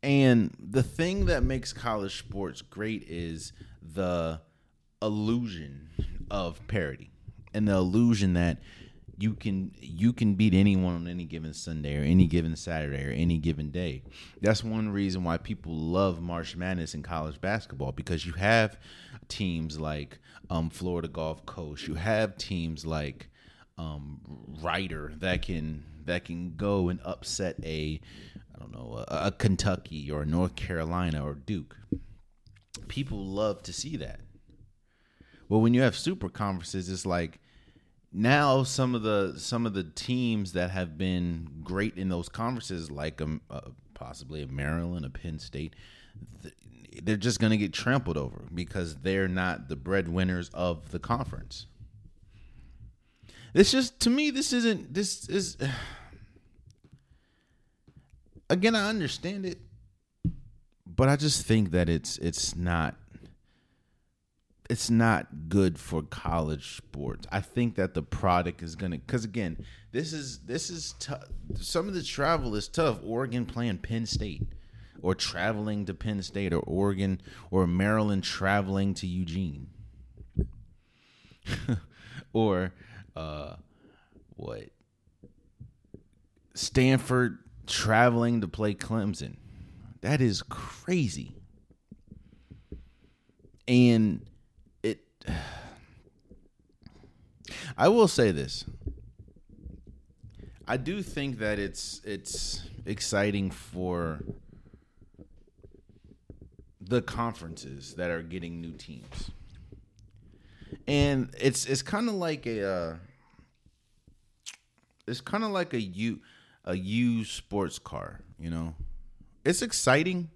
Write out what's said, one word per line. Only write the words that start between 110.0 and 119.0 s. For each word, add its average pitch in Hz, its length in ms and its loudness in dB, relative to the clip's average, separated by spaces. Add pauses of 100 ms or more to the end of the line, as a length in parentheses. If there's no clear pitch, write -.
And 143 520 4
it's, 135 260 2
it's - 160 0
kinda 220 300 -2
like 170 360 -4
a, 107 200 -2
uh, 85 280 -2 (2000)
it's 127 140 -6
kinda 214 260 -2
like 190 260 -2
a 120 80 0
U-, 101 400 -2 (440)
a 90 100 -2
used 110 560 2
sports - 480 -4
car, 50 420 -10 (180)
you 82 100 -6
know? 82 260 -4 (720)